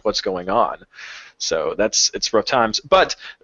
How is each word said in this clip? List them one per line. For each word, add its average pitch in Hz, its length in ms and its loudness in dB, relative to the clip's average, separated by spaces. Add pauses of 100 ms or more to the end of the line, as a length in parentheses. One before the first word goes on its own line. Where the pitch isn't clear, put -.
what's 104 180 -2
going 92 300 -4
on. 95 260 2 (640)
So 80 380 -2
that's, - 360 2
it's - 220 -6
rough 104 100 4
times. 113 360 2
But - 360 2 (280)